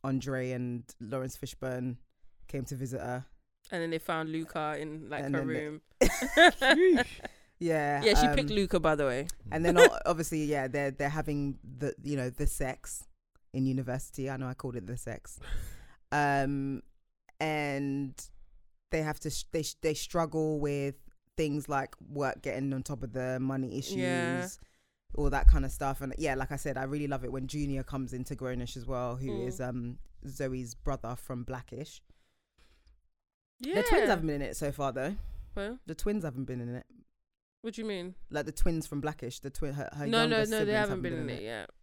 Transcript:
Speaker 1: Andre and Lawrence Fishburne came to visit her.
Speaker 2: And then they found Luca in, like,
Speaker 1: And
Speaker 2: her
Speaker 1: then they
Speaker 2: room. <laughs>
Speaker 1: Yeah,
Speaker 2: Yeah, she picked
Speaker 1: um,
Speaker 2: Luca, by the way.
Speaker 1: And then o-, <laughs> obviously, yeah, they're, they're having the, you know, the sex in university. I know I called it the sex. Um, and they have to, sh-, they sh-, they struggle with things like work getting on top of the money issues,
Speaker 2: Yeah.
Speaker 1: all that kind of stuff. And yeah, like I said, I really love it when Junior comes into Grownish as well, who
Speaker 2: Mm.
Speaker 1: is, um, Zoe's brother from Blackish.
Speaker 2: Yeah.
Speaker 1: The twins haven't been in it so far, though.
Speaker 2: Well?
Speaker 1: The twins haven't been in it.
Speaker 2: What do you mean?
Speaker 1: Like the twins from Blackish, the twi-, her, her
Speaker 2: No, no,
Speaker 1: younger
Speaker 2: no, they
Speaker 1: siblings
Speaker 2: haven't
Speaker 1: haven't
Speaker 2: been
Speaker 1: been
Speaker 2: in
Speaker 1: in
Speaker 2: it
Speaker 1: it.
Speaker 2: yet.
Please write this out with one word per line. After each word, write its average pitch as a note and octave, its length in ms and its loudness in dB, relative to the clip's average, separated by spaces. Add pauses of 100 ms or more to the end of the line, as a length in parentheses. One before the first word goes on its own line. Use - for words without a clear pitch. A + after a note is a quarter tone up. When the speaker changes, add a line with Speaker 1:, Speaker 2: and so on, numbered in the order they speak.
Speaker 1:
Andre C3 480 0
and B2 320 -4 (160)
Lawrence C3 380 -6
Fishburne B2+ 580 -6 (540)
came C3+ 160 -4
to C#3+ 100 -8
visit B2+ 240 -6
her. B2 260 -6 (460)
Speaker 2:
And F3 100 -2
then E3 100 -2
they D#3+ 80 0
found D#3+ 300 -4
Luca D#3 480 -4
in, D#3 320 -8
like, D3 140 -6
Speaker 1:
And C#3 100 -2
Speaker 2:
her C#3 120 0
Speaker 1:
then - 20 -2
they - 60 -2
Speaker 2:
room. D4+ 280 -6 (200)
<laughs> D#4 1040 6 (540)
Speaker 1:
Yeah, D3+ 440 2
Speaker 2:
Yeah, G#3+ 160 8
she D3+ 160 8
picked - 140 2
Speaker 1:
um, G#3+ 80 0
Speaker 2:
Luca, F#3 220 4
by D#3 160 4
the D3 100 2
way. C3+ 220 0 (240)
Speaker 1:
And D#3+ 120 0
then F3+ 140 6
o-, B4 100 12 (140)
<laughs> - 40 -6
obviously, D#3+ 380 0
yeah, C#3+ 240 0
they're, C#3 240 0
they're C#3+ 160 -2
having C#3+ 500 -2 (200)
the, C#3 160 -2 (100)
you C#3+ 140 -2
know, B2+ 120 -2
the C#3+ 160 -4
sex - 600 -4 (480)
in C3 120 0
university. C3 640 -2
I C3+ 60 -6
know C3 120 -6
I B2+ 60 -6
called B2+ 220 -8
it G2+ 100 -8
the A#2+ 120 -8
sex. - 420 -12 (720)
Um, C#3 720 0 (560)
and C#3+ 720 -2 (800)
they D#3 100 0
have D3+ 200 -4
to, D#3 80 -6
sh-, - 240 -4
they D#3+ 100 0
sh-, - 180 -6
they D#3 120 2
struggle D#3 680 0
with C#3+ 360 0 (420)
things D3 320 0
like C#3 260 -2 (140)
work C#3+ 320 -2
getting C3+ 320 -2
on B2+ 100 -4
top C#3 180 -6
of A#2 120 -8
the B2+ 260 -2
money C3 380 -2
issues, F#3+ 200 -4
Speaker 2:
Yeah. F3+ 500 0 (680)
Speaker 1:
all C#3+ 140 4
that C#3 180 10
kind C#3 160 12
of C3+ 80 -2
stuff. C#3 300 -2
And C3+ 160 -6
yeah, C#3+ 180 0
like C3 160 -2
I C#3+ 60 -4
said, C3+ 200 -2
I C3 60 -2
really C#3+ 240 -2
love C3+ 160 -2
it B2 80 -4
when C3 160 -4
Junior C#3 360 -2
comes C3 300 -4
into B2+ 220 -6
Grownish B2+ 400 -6
as B2 100 -10
well, B2 300 -4
who C3 140 -4
Speaker 2:
Mm. B2+ 180 -4
Speaker 1:
is, B2+ 140 -6
um, B2 380 -6 (280)
Zoe's B2+ 460 -6
brother B2+ 420 -4
from B2 300 -8
Blackish. B2 560 -10 (1600)
Speaker 2:
Yeah. D4+ 140 -2
Speaker 1:
The G#4+ 80 4
twins G#4 260 6
haven't E3 180 4
been D3 100 0
in C#3+ 120 -2
it - 80 -8
so C#3+ 160 -2
far, C#3 180 -2
though. C3+ 240 -2 (400)
Speaker 2:
Well? G#3+ 300 -6
Speaker 1:
The D#3+ 100 -8
twins G#3 300 0
haven't C3 200 -4
been B2+ 140 -6
in A#2+ 160 -6
it. B2+ 100 -12 (760)
Speaker 2:
What A3 140 -8
do A3 60 -8
you A3 60 -6
mean? F#3 280 -6 (140)
Speaker 1:
Like D3 160 -2
the D#3 60 -6
twins D#3+ 360 4
from D3 120 -6
Blackish, C#3+ 400 -6
the C#3 100 -10
twi-, C#3 220 -4
her, C#3+ 220 -6
her C#3+ 120 -6
Speaker 2:
No, A3+ 220 4
no, A3+ 80 2
Speaker 1:
younger - 0 -
Speaker 2:
no, A3 40 4
they G#3+ 60 4
Speaker 1:
siblings A3 220 0 (100)
Speaker 2:
haven't G#3 120 2
Speaker 1:
haven't F#3 120 -2
Speaker 2:
been F3 120 -4
Speaker 1:
been - 100 -4
Speaker 2:
in C#3+ 60 -4
Speaker 1:
in G#2 60 -6
Speaker 2:
it - 40 -8
Speaker 1:
it. G2 60 -10
Speaker 2:
yet. A2 240 -10 (140)